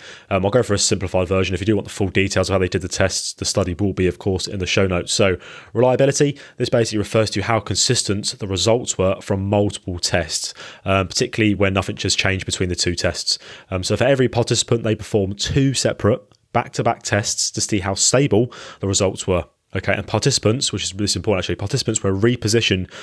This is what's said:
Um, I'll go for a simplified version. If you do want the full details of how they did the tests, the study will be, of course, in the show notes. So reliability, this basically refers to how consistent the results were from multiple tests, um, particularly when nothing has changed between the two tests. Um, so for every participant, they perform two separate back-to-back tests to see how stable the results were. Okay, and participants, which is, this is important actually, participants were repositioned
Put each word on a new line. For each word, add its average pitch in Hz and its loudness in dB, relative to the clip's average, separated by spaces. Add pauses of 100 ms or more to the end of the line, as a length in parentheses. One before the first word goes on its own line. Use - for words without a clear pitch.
(280)
Um, 95 0
I'll 101 2
go 123 4
for 104 0
a 98 2
simplified 92 0
version. 95 0
If 87 -2
you 98 -4
do 107 4
want - -2
the - -12
full 98 -2
details 95 0
of 95 0
how 98 4
they 92 2
did 87 -2
the 90 -6
tests, - -2
the - -8
study 92 0
will 95 0
be, 92 2
of 85 -4
course, 95 -2
in 101 -8
the 92 -4
show 98 2
notes. 90 -2
So 95 2 (340)
reliability, 135 2 (180)
this 120 -2
basically 113 0
refers 104 0
to 101 -2
how 113 0
consistent - -2
the 110 -8
results 104 0
were 92 2
from 98 -2
multiple 101 0
tests, - -2 (320)
um, 95 2
particularly 110 0
when 95 2
nothing 98 -2
has - -2
changed 95 0
between 95 -2
the 87 -2
two 87 -2
tests. - -2 (320)
Um, 92 -4
so 107 0
for 120 2
every 131 4
participant, 117 0
they 110 0
perform 101 -2
two 135 2
separate - 2 (320)
back-to-back 120 -2
tests - -2
to - -6
see - 0
how 95 -2
stable 127 2 (280)
the 98 -2
results 98 0
were. 90 2 (300)
Okay, 95 0
and 98 -4
participants, 117 0
which 95 -4
is, - -6
this 95 -2
is - -2
important 92 0
actually, - -2
participants 110 -2
were 98 2
repositioned 107 2 (120)